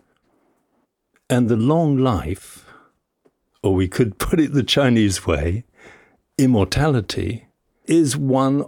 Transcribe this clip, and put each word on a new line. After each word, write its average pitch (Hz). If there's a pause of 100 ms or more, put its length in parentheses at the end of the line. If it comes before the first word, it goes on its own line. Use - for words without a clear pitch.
(1300)
And 120
the 117
long 147
life, 104 (960)
or 95
we 92
could -
<laughs> -
put 180
it 143
the 135
Chinese 113
way, 85 (720)
immortality, 113 (420)
is 156
one 135